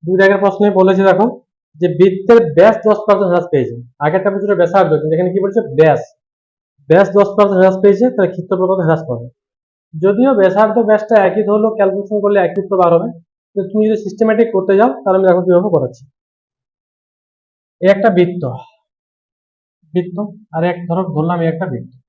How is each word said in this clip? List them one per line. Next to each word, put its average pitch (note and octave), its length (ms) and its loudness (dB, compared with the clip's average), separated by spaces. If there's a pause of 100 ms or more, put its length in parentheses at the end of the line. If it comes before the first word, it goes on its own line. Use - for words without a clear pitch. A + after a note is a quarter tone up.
দুই F3+ 140 -4
দাগের F#3+ 240 4
প্রশ্নে G3+ 240 0 (120)
বলেছে F#3+ 300 2
দেখো F#3 160 2 (560)
যে F3 60 0 (100)
বৃত্তের G3 420 4 (180)
ব্যাস G#3+ 180 6 (120)
দশ G#3 180 2
পার্সেন্ট G3 260 2
হ্রাস F3 200 0
পেয়েছে। A#2+ 240 -2 (300)
আগেরটা F#3+ 280 -2
বছরের G3+ 280 -4
ব্যাসার্ধ, F3 380 2
কিন্তু D#3 160 -4
এখানে F3+ 180 -2
কি F#3+ 100 -2
বলেছে? G3 180 -2 (180)
ব্যাস। D3+ 220 4 (880)
ব্যাস F#3 180 4 (100)
দশ G3+ 180 4
পার্সেন্ট G3+ 260 2
হ্রাস F#3+ 220 4
পেয়েছে, G3+ 300 4
তাহলে F#3 200 0
ক্ষেত্রফল F#3 380 -4
কত F#3+ 160 -2
হ্রাস D#3+ 220 0
পাবে? A#2+ 180 -10 (680)
যদিও G3 460 0
ব্যাসার্ধ G3+ 360 2 (140)
ব্যাসটা G#3+ 260 0 (120)
একই G#3 220 -2
ধরলেও G#3+ 280 0
ক্যালকুলেশন G3 460 -2
করলে G3+ 160 2
একই F3+ 220 -2
উত্তর F#3+ 200 -4
বার E3+ 140 4
হবে, F3+ 120 0 (440)
কিন্তু F#3+ 200 -8
তুমি G#3+ 160 0
যদি A3 180 -2
সিস্টেম্যাটিক A3 500 0
করতে F#3+ 240 -2
যাও A#3+ 120 2 (100)
তাহলে F#3+ 160 0
আমি F#3+ 120 0
দেখো F3+ 160 2
কিভাবে F3+ 300 2
করাচ্ছি। C3 280 -4 (1800)
এই F#3 140 2
একটা G3 220 0
বৃত্ত, F3+ 260 0 (1500)
বৃত্ত, F3+ 240 -4 (380)
আর E3 60 -2 (100)
এক E3+ 60 -6 (100)
ধরো E3+ 140 -4 (140)
ধরলাম E3+ 280 -2
এই E3 100 0
একটা E3 180 -8
বৃত্ত। B2 220 -12 (160)